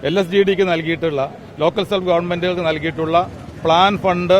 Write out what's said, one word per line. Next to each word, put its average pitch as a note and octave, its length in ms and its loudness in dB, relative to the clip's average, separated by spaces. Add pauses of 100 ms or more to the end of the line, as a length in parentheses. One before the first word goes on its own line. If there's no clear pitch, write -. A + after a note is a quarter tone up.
എൽ D#3 120 0
എസ് F3 120 -2
ജി G3+ 160 4
ഡിക്ക് F#3+ 220 2
നൽകിയിട്ടുള്ള, E3 500 -2 (420)
ലോക്കൽ F3 280 0
സെൽഫ് F#3+ 200 -2
ഗവൺമെന്റുകൾക്ക് F3 580 -2
നൽകിയിട്ടുള്ള D#3+ 480 -2 (460)
പ്ലാൻ F3 300 4 (120)
ഫണ്ട് F3+ 360 4